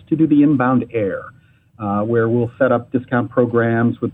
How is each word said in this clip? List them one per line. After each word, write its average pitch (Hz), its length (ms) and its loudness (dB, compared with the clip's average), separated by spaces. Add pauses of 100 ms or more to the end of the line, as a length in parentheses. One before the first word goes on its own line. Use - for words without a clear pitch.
to 160 60 -2
do 151 140 0
the 147 160 4
inbound 127 480 2
air, 95 320 -4 (540)
uh, 104 240 -4
where 113 260 0
we'll 117 300 0
set 127 140 2
up 120 180 -2
discount 120 400 -4
programs 117 680 0
with 120 140 -4